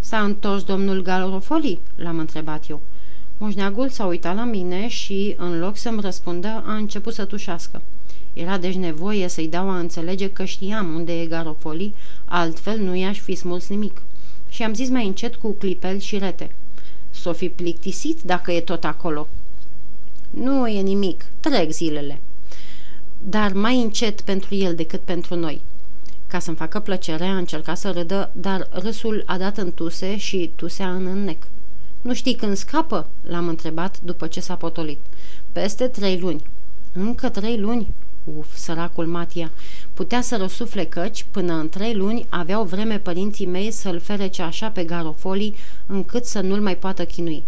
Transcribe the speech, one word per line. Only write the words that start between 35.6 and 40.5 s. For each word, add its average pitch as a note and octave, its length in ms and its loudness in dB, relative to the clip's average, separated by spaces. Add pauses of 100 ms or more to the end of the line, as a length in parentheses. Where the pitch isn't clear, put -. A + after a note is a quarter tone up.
trei G3+ 320 0
luni.” E3 240 0 (500)
„Încă A#3+ 360 0
trei A3 300 0
luni?” G#3+ 280 0 (520)
Uf, - 160 0
săracul E3+ 520 0
Matia. E3+ 440 0 (440)
Putea A#3+ 260 0
să A#3+ 160 0
răsufle F#3+ 480 0